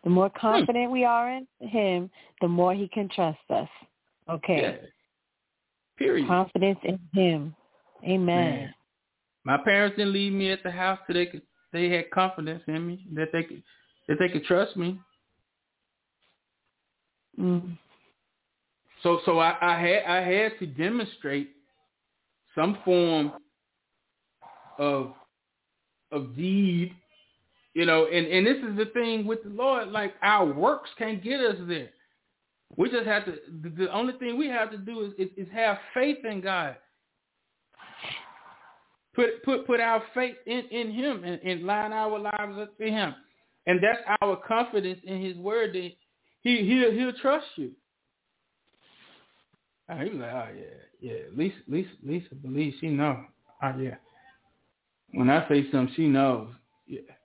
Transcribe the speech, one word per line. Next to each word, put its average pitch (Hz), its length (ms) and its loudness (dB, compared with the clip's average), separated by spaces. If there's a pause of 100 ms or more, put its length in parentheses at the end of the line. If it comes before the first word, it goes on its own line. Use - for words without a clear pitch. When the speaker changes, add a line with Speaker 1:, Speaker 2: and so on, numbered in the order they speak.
Speaker 1:
The 175 60 0
more 185 200 6
Speaker 2:
Hmm. - 100 -12
Speaker 1:
confident 240 520 2
we 254 140 2
are 240 240 2
in 262 180 -8 (120)
him, 196 500 0 (320)
the 175 60 2
more 180 260 4
he 196 140 -2
can 202 220 -4
trust 160 300 -2 (100)
us. - 200 -2 (600)
Okay. 160 320 0
Speaker 2:
Yeah. - 140 -2 (1200)
Period. 135 300 2
Speaker 1:
Confidence 185 560 2
in 185 160 -2 (140)
him. 160 420 2 (480)
Amen. 185 220 2
Speaker 2:
Man. 170 480 0 (680)
My 135 200 2
parents 202 340 4
didn't 202 160 0
leave 202 200 0
me 196 180 0
at 190 120 -4
the 180 80 -6
house 185 340 0
till 175 100 -4
they 175 120 2
could, - 160 -14 (280)
they 175 180 0
had 170 220 0
confidence 170 560 -2
in 160 180 -4
me, 185 280 -8
that 156 180 -4
they 165 120 0
could, - 200 -12 (440)
that 151 120 2
they 180 100 4
could 156 160 -4
trust 185 300 2
me. 185 240 -4 (2500)
Speaker 1:
Mm. 175 380 0 (1300)
Speaker 2:
So, 170 220 4
so 165 140 4
I, 165 220 4
I 175 180 2
had, 180 240 2
I 180 180 2
had 208 380 0
to 185 60 -6
demonstrate 151 880 -4 (1040)
some 185 280 0
form 165 500 4 (1500)
of, 139 340 0 (1000)
of 131 240 -8
deed, 180 600 0 (800)
you 165 120 2
know, 160 220 6
and, 165 200 2
and 185 180 4
this 269 120 4
is 226 200 -6
the 220 160 -2
thing 226 320 -2
with 220 180 -4
the 208 60 -14
Lord, 233 400 -2
like, 208 340 -4
our 196 280 6
works 220 460 0
can't 220 260 -6
get 269 160 -2
us 220 180 2 (100)
there. 156 220 -6 (840)
We 233 140 2
just 233 160 0
have 208 200 0
to, 175 100 -6 (260)
the, 165 80 -10
the 175 240 -2
only 247 200 -2
thing 247 240 -6
we 302 100 0
have 226 240 -2
to 214 60 -12
do 220 260 -8
is, 202 140 -8
is, 190 200 -2
is 190 160 -10
have 214 240 2 (160)
faith 294 240 2 (120)
in 196 120 -6
God. 180 340 -2 (2500)
Put, 226 280 2
put, 269 220 0
put 240 140 2
our 226 240 2 (100)
faith 247 220 -2 (100)
in, 240 260 -4
in 226 200 -4
him 240 320 -4
and, 175 180 -6
and 180 220 -4
line 208 300 -2
our 214 260 -2
lives 208 400 -6
up 208 180 -12
to 220 120 -8
him. 202 260 -2 (520)
And 180 140 4
that's 233 200 2 (200)
our 202 140 2 (120)
confidence 214 560 -2
in 190 180 -6
his 185 160 -6
word 208 360 -2
that 175 180 -6 (500)
he, 233 240 2
he'll, 240 260 6
he'll 247 300 -2
trust 285 340 2
you. 135 160 -8 (2250)
Oh, 170 80 -10
he 160 120 -6
was 180 100 -8
like, 117 140 -10
"Oh, 113 220 -8
yeah, 76 560 -18
yeah, 113 80 -10 (160)
Lisa, 180 200 -2 (120)
Lisa, 185 220 -4 (140)
Lisa 156 320 -8
believes 139 460 -4
she 160 80 -4
know." 143 340 0 (400)
Oh, 135 160 -2
yeah. 127 160 -6 (1160)
When 127 160 4
I 156 180 4
say 139 240 4
something, 127 240 0
she 160 120 2
knows. 131 420 2 (360)
Yeah. - 140 -14 (260)